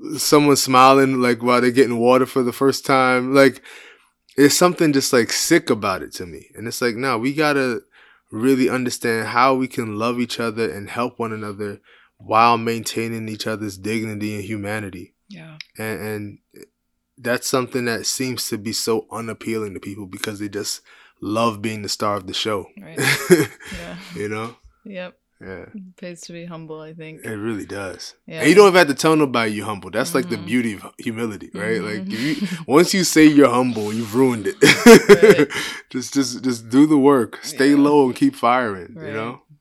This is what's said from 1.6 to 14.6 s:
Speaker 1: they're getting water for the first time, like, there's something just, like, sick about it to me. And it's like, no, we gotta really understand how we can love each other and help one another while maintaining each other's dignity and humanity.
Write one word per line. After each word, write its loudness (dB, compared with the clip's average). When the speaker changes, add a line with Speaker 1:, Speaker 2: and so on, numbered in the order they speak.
Speaker 1:
they're 2
getting 2
water 4
for -2
the -2
first -2
time, 0
like, 4
there's 6
something 2
just, 0
like, 2
sick 0
about -2
it -16
to -12
me. -20
And -14
it's -10
like, -2
no, -4
we -4
gotta -2
really 0
understand -4
how 2
we -2
can -8
love -4
each -6
other -4
and -12
help -8
one -6
another -12
while 4
maintaining -6
each -10
other's -8
dignity -6
and -10
humanity. -10